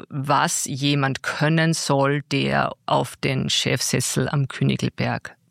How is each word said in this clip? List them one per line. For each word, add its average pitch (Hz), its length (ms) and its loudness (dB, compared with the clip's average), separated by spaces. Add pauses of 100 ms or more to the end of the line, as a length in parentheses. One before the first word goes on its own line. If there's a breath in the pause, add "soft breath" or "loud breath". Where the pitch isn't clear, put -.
was 143 560 0
jemand 139 580 0
können 160 500 2
soll, 139 480 2 (100)
der 135 420 0 (120)
auf 139 300 0
den 135 340 -2
Chefsessel - 800 0
am 139 180 0
Königelberg 127 880 -2 (160)